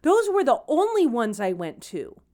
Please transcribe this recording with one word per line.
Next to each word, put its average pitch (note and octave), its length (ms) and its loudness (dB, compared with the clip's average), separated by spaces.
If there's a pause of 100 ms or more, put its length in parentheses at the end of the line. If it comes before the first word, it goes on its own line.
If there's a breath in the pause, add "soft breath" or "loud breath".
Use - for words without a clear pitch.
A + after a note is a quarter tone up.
Those G4+ 280 4
were G4 120 2
the C4 260 2
only G4 380 2
ones A3+ 320 -2
I F#3+ 140 -2
went F3 300 -8
to. - 380 -12 (120)